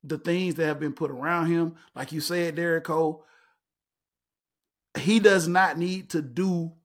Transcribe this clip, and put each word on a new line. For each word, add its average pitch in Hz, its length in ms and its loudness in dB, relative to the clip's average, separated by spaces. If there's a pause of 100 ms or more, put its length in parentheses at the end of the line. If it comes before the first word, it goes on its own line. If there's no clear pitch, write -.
the 151 140 -8
things 170 380 -2
that 160 100 0
have 147 140 -2
been 143 140 -4
put 143 180 -4
around 160 360 -2
him. 170 280 2 (200)
Like 131 160 -10
you 156 100 -6
said, 170 340 -2
Derek 165 280 0
Cole, 160 400 -2 (1700)
he 185 220 4
does 196 280 6
not 175 300 2
need 185 340 -6
to 160 100 -2
do 165 500 -2 (140)